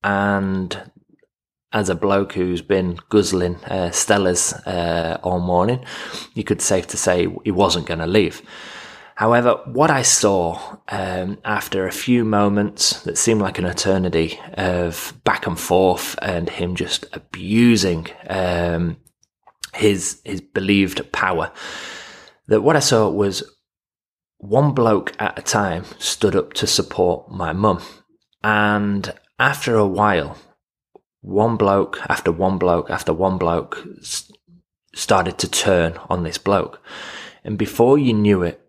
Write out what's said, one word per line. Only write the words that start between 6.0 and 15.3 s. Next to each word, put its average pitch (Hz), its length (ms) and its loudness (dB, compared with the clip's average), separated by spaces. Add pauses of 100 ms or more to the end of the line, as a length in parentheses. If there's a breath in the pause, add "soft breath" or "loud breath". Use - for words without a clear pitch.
you 107 80 -4
could - 180 -2
safe 92 240 0
to - 120 -10
say 90 300 2 (160)
he 104 80 -2
wasn't 90 360 2
gonna 82 180 -4
leave. 92 380 2 (720 loud breath)
However, 120 500 4
what 135 240 2
I 131 140 2
saw, 90 760 0 (120)
um, 95 540 -6
after 95 440 -2
a 90 40 -4
few 120 340 0
moments 104 800 0
that - 140 -4
seemed 110 240 2
like 92 160 -4
an 90 80 -4
eternity 87 760 0 (140)
of 90 680 -4
back - 240 0